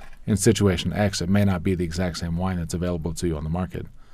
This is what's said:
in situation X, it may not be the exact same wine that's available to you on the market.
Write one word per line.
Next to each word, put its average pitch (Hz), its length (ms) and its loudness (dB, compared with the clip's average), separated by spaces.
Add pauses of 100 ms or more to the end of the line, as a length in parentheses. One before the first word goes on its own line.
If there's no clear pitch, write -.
(260)
in 107 120 2
situation 98 560 4
X, 101 280 0
it 85 80 -2
may 101 140 6
not 92 200 2
be 95 120 2
the 87 80 0
exact 85 340 -2
same 85 200 -2
wine 92 200 -2
that's 82 160 -4
available 85 420 -2
to 90 120 -2
you 80 100 0
on 76 60 -6
the 78 60 -4
market. 87 360 -4 (280)